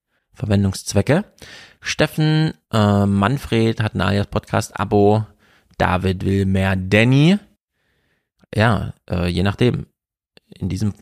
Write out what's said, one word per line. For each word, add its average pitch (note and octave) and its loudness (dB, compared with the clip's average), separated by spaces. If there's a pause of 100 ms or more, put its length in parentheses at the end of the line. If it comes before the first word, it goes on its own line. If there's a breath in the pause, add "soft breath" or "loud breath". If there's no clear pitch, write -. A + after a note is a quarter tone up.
(320)
Verwendungszwecke. G2+ 0 (560 loud breath)
Steffen, D#3 0 (180)
äh, G#2 2
Manfred A2+ 0
hat G#2+ -4
ein F#2+ -4
Alias-Podcast-Abo. G#2 0 (500 soft breath)
David F#2 -2
will G2 0
mehr F#2+ 0
Danny. B2 2 (1160)
Ja, G#2+ 0 (160)
äh, F2+ -2
je F2 -2
nachdem. G2+ -2 (600)
In - -8
diesem, G2 -4